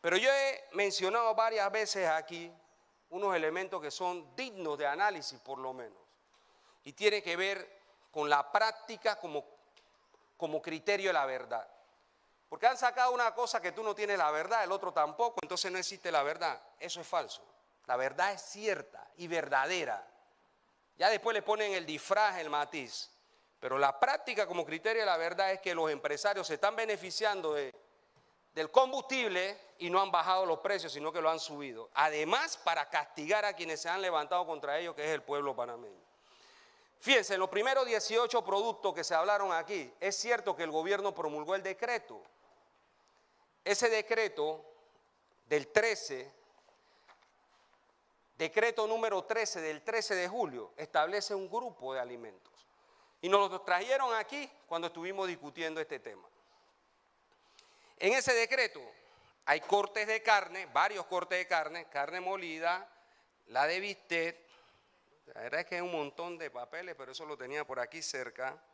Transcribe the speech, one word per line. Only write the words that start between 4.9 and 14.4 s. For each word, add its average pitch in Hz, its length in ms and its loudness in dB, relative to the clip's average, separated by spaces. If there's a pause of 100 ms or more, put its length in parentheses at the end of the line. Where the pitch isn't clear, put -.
por 131 180 -10
lo 131 140 -6
menos, 113 260 -12 (880)
y 143 100 -14
tiene 208 280 2
que 170 140 -2
ver 190 440 -4 (300)
con 147 180 -2
la 143 220 4
práctica 220 720 0
como, 147 240 -6 (920)
como 156 240 -4
criterio 190 500 0
de - 20 2
la 147 140 2
verdad. 120 420 -4 (800)
Porque 156 180 2
han 254 100 6
sacado 247 360 4
una 233 220 2
cosa 233 280 0
que 175 100 -2
tú 220 100 -8
no 208 120 -2
tienes 202 240 0
la 156 120 4
verdad, 190 340 0